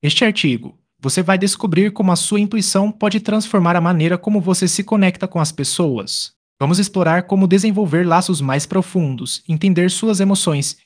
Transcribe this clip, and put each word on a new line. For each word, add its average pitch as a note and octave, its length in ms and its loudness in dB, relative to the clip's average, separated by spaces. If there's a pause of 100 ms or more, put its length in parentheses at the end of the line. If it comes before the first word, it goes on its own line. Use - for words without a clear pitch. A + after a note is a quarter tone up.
Neste D3 220 0
artigo, C#3 540 -2 (220)
você C3+ 220 -2
vai F#3 160 2
descobrir F#3+ 540 0
como F#3+ 200 0
a E3+ 40 4
sua G#3 240 -2
intuição G3+ 520 0
pode G#3 280 -2
transformar G#3 560 0
a F3 60 2
maneira E3+ 360 2
como G#3 220 0
você F3+ 280 0
se G3 160 -2
conecta F#3+ 440 0
com F3 120 -4
as D#3 120 -2
pessoas. C3+ 800 -4 (280)
Vamos D#3+ 200 2
explorar F3+ 440 0
como F#3+ 240 2
desenvolver F#3 600 2
laços E3+ 340 2
mais C#3 240 -2
profundos, D#3 840 -4
entender F3 440 2
suas G#3+ 280 -2
emoções F#3+ 680 0